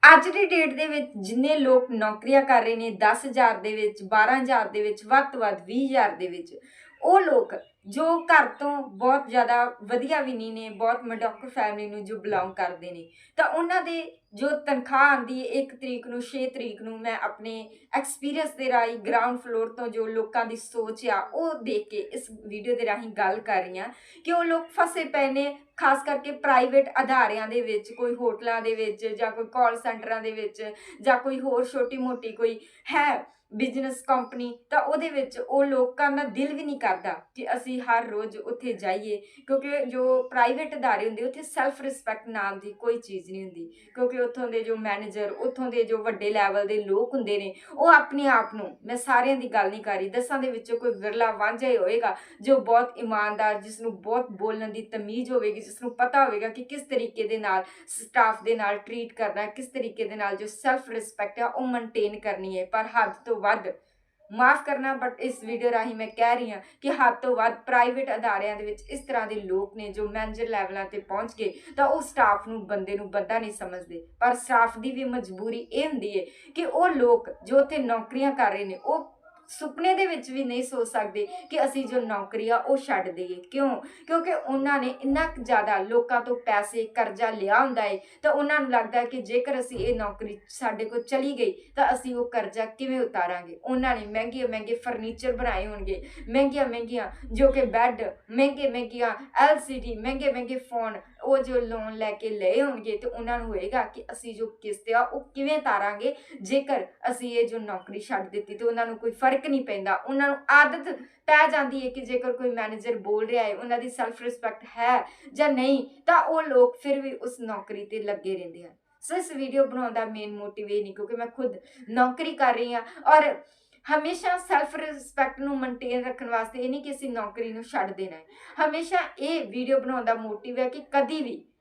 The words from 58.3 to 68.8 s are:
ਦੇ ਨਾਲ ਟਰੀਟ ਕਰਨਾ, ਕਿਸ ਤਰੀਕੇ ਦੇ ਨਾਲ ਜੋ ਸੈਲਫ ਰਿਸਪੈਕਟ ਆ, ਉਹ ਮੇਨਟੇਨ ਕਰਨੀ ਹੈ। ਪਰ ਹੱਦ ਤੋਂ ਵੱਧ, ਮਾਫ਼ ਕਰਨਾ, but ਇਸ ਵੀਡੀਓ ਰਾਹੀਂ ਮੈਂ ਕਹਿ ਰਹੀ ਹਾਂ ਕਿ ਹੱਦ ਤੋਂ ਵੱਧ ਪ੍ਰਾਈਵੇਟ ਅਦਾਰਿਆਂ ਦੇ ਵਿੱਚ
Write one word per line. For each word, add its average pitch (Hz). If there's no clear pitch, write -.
ਦੇ 226
ਨਾਲ 208
ਟਰੀਟ 226
ਕਰਨਾ, 208
ਕਿਸ 247
ਤਰੀਕੇ 226
ਦੇ 214
ਨਾਲ 196
ਜੋ 208
ਸੈਲਫ 262
ਰਿਸਪੈਕਟ 220
ਆ, 233
ਉਹ 262
ਮੇਨਟੇਨ 226
ਕਰਨੀ 190
ਹੈ। 185
ਪਰ 220
ਹੱਦ 214
ਤੋਂ 233
ਵੱਧ, 202
ਮਾਫ਼ 254
ਕਰਨਾ, 269
but 247
ਇਸ 262
ਵੀਡੀਓ 233
ਰਾਹੀਂ 233
ਮੈਂ 220
ਕਹਿ 233
ਰਹੀ 240
ਹਾਂ 202
ਕਿ 277
ਹੱਦ 269
ਤੋਂ 254
ਵੱਧ 226
ਪ੍ਰਾਈਵੇਟ 254
ਅਦਾਰਿਆਂ 208
ਦੇ 208
ਵਿੱਚ 208